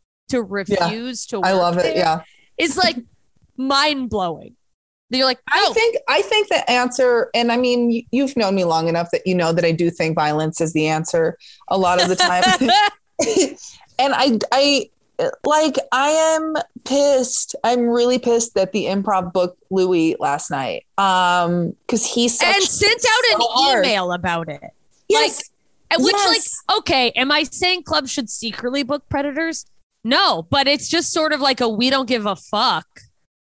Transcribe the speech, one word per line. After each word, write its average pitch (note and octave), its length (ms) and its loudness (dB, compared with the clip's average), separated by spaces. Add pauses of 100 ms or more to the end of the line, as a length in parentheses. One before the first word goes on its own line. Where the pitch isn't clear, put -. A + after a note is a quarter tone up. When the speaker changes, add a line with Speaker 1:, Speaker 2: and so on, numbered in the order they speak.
(300)
Speaker 1:
to C4 80 0
Speaker 2:
Yeah. G3 500 -2
Speaker 1:
refuse A#3 400 -6
to A3+ 140 -6
Speaker 2:
I F#3 120 2
Speaker 1:
work F#3 80 2
Speaker 2:
love F3 180 2
it. F3+ 40 2
Speaker 1:
there," D#3+ 140 -2
Speaker 2:
Yeah. E3 240 0 (380)
Speaker 1:
is, D#4+ 180 0
like, E4+ 200 0 (300)
<laughs> - 300 -20
mind-blowing. C4 1000 -2 (540)
You're C4 160 0
like, B3+ 140 0 (120)
Speaker 2:
I F#4+ 160 2
Speaker 1:
"No." C4 60 0
Speaker 2:
think, A4+ 240 2 (120)
I G4+ 140 4
think G#4+ 240 0
the D#4+ 220 0
answer, B3 680 2
and A#3 160 2
I A#3 60 0
mean, B3 320 0
y-, A#3 220 -2
you've C4+ 240 -2
known G3 200 0
me F#3+ 80 0
long E3 240 0
enough E3+ 240 -2
that - 160 -2
you F#3 80 0
know E3+ 180 0
that E3+ 100 2
I E3 80 4
do E3+ 200 0
think D#3+ 240 -2
violence D#3 440 -2
is D#3+ 140 -2
the D#3 140 0
answer D#3+ 500 -2 (300)
a F#3+ 100 -2
lot F3+ 240 2
of F3+ 80 2
the F#3 60 2
time. F4 280 2
Speaker 1:
<laughs> F4+ 260 2 (500)
Speaker 2:
<laughs> G4+ 380 0 (420)
And C#4 160 2
I, B3 240 2 (120)
I, C#4 380 2 (560)
like, D#4 300 2 (160)
I C#4 180 2
am D#4+ 460 0 (280)
pissed. C#4 800 2
I'm A#3+ 240 2
really A#3+ 300 2
pissed A#3 380 0
that F#3+ 160 0
the G3+ 140 -2
Improv F#3+ 460 -2
booked F3+ 380 -2
Louis F#3 500 2
last D3 300 -4
night. C3 360 -6 (120)
Um, F3+ 800 2 (120)
'cause A3+ 160 0
he A#3+ 240 0
sucked F4+ 280 2
Speaker 1:
And G4 80 2
sent G#4 320 2
out A#4+ 280 2
Speaker 2:
so A#4+ 120 2
Speaker 1:
an - 60 -2 (100)
Speaker 2:
hard. C4+ 340 2
Speaker 1:
email F#3+ 280 0
about E3+ 360 -4
it. C#3+ 140 -14 (440)
Speaker 2:
Yes. - 300 2
Speaker 1:
Like, - 80 -6 (540)
and B3+ 40 2
which, F#4+ 120 2
Speaker 2:
Yes. G4+ 340 0 (180)
Speaker 1:
like, G4+ 120 0
okay, C4 320 0
am C4 200 -2
I D4+ 120 2
saying F4+ 400 -4
clubs D4 260 -4
should B3 220 -6
secretly B3 500 -4
book C#4 280 -6
predators? D4 580 -4 (360)
No, B3 460 0
but C#4 180 2
it's C#4+ 220 -2
just E4 240 0
sort D#4 200 0
of C#4 60 -2
like C4 220 0
a, A#3+ 80 2
"We A#3+ 220 0
don't C4+ 160 -2
give A3+ 180 -2
a G3 100 -2
fuck." G#3 520 -2 (720)